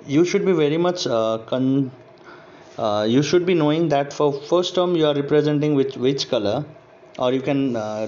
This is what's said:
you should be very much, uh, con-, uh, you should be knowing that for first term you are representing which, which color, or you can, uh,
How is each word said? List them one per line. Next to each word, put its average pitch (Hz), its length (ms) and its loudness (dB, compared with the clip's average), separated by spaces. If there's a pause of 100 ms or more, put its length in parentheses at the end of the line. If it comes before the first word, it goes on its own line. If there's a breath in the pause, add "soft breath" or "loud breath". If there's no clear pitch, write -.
you 143 180 2
should 175 220 0
be 190 60 2
very 156 260 2
much, 175 300 -2
uh, 113 400 0
con-, 131 420 0 (880 loud breath)
uh, 107 320 0
you 131 140 2
should 175 200 2
be 180 120 2
knowing 156 340 2
that 143 240 -2
for 147 200 0
first 175 420 -2
term 180 200 2
you 156 120 2
are 143 80 0
representing 151 580 0
which, 135 220 0
which 135 340 -2
color, 113 340 -2 (540)
or 127 160 0
you 131 80 -2
can, 139 340 -2
uh, 107 320 -6